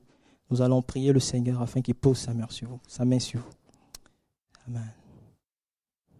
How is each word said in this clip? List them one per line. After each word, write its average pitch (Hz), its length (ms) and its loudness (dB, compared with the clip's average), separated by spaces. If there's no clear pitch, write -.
Nous 123 120 2
allons 127 180 4
prier 135 320 2
le 135 60 6
Seigneur 123 420 0
afin 117 200 -2
qu'il 123 120 0
pose 131 240 4
sa - 160 -6
main 113 160 -4
sur - 200 -12
vous, 127 180 -12
sa - 180 -4
main 127 140 4
sur 120 200 -6
vous. - 120 -14
Amen. 113 260 -10